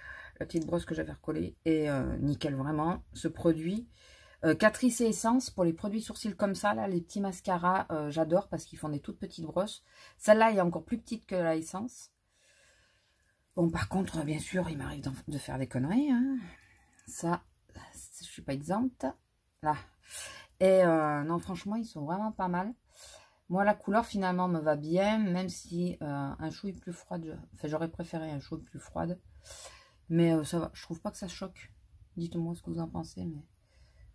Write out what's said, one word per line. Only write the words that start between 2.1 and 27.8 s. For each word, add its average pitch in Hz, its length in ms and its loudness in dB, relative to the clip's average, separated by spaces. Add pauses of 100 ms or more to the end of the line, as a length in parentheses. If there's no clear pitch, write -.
nickel, 143 360 0
vraiment. 151 580 0
Ce - 160 -4
produit. 170 600 0 (560)
Euh, 160 100 6
Catrice 214 460 4
et 240 60 4
Essence, 226 440 2
pour 185 140 0
les 165 80 4
produits 208 300 -4
sourcils 220 320 -6
comme 196 200 0
ça, 208 200 2
là, 220 140 -2
les 175 120 0
petits 185 200 -4
mascaras, 185 720 0
euh, 151 200 -2
j'adore 160 380 2
parce - 160 -6
qu'ils - 140 -16
font 156 100 -6
des 156 120 -4
toutes - 180 -10
petites 180 260 -10
brosses. 180 380 -2 (360)
Celle-là 220 340 8
est 202 80 4
encore 175 240 2
plus 240 140 -4
petite - 280 -10
que - 80 -6
la 165 220 2
Essence. 185 560 -8 (1400)
Bon, 170 160 4
par 165 180 -2
contre, 175 360 -2
bien 151 140 -2
sûr, 175 300 -2
il 160 80 -6
m'arrive 139 280 -8
d'en, 135 100 -4 (140)
de 147 100 -4
faire 135 200 -6
des 131 80 -2
conneries, 220 440 2
hein. 262 280 2 (680)
Ça, 170 360 -2 (760)
je 180 60 -16
suis - 180 -16
pas - 100 -4
exempte. 190 540 -2 (560)
Là. 151 140 2 (840)
Et, 190 240 8
euh, 156 400 4
non, 170 140 0
franchement, 190 380 -6
ils 226 100 -4
sont 151 180 -8
vraiment 202 280 -2
pas 190 160 -2
mal. 185 260 -2 (760)
Moi, 190 160 4
la 208 100 6
couleur, 208 300 2
finalement, 185 440 2
me 170 100 2
va 156 180 4
bien, 180 420 2
même 185 300 0
si, 175 540 -2
euh, 143 360 -4
un 160 120 -4
chouille 190 220 -8
plus 170 200 -12
froide, 165 460 -10 (160)
enfin, - 140 -6
j'aurais 156 220 -2